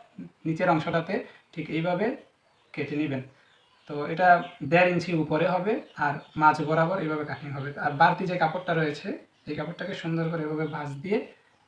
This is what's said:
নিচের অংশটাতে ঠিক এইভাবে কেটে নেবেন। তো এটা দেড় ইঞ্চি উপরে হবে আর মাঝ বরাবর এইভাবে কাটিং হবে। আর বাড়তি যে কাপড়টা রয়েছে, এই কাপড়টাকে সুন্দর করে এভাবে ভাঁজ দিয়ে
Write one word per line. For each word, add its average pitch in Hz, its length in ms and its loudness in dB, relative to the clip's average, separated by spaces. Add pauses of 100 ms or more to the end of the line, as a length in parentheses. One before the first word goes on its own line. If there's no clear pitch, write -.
(440)
নিচের 160 260 0
অংশটাতে 170 540 0 (280)
ঠিক - 180 -10
এইভাবে 180 460 0 (560)
কেটে 147 240 -6
নেবেন। 135 260 -2 (640)
তো 147 200 -6
এটা 175 360 6 (220)
দেড় 175 260 6
ইঞ্চি 175 240 0
উপরে 160 340 2
হবে 202 320 0 (160)
আর 147 180 0 (220)
মাঝ 156 260 6
বরাবর 165 360 2
এইভাবে 156 260 -2
কাটিং 143 260 -10
হবে। 139 300 -8
আর 147 100 0
বাড়তি 170 360 4
যে 175 120 -2
কাপড়টা 165 360 0
রয়েছে, 156 440 -2 (280)
এই 151 100 -4
কাপড়টাকে 170 380 -6
সুন্দর 165 360 -2
করে 165 120 -4
এভাবে 156 240 -2
ভাঁজ 151 220 -6
দিয়ে 185 460 -4 (320)